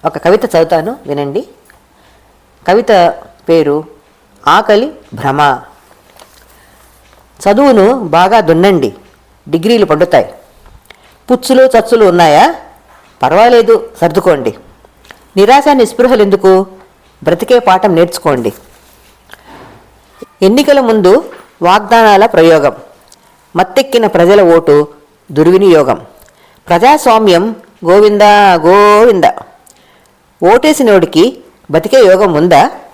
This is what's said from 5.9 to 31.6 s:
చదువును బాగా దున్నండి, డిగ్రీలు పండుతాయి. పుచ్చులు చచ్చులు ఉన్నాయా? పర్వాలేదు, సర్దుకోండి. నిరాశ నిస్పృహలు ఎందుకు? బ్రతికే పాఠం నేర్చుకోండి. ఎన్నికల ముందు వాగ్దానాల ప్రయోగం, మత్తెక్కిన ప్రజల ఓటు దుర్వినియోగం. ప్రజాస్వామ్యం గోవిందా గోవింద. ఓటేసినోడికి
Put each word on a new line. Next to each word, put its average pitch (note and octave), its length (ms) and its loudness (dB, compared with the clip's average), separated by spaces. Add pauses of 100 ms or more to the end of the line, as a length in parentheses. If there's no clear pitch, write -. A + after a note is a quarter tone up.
చదువును A3+ 540 2
బాగా F#3+ 460 0
దున్నండి, E3 540 0 (540)
డిగ్రీలు G3 360 -2
పండుతాయి. D3+ 500 -2 (960)
పుచ్చులు B3 320 0
చచ్చులు A#3 420 0
ఉన్నాయా? F3 500 2 (680)
పర్వాలేదు, A3 680 0 (100)
సర్దుకోండి. E3 540 -2 (840)
నిరాశ B3+ 360 2
నిస్పృహలు B3 500 0
ఎందుకు? F#3+ 440 0 (580)
బ్రతికే A3 340 -2
పాఠం F#3+ 360 0
నేర్చుకోండి. D#3+ 580 -4 (1900)
ఎన్నికల C#4 380 0
ముందు A3+ 520 0 (300)
వాగ్దానాల G#3 640 2
ప్రయోగం, D#3+ 500 0 (800)
మత్తెక్కిన A3+ 500 -2
ప్రజల F#3 360 0
ఓటు D#3+ 460 2 (440)
దుర్వినియోగం. D#3+ 720 0 (640)
ప్రజాస్వామ్యం A3 880 0 (280)
గోవిందా G#3 680 2
గోవింద. G3+ 680 2 (1160)
ఓటేసినోడికి A3+ 960 0 (320)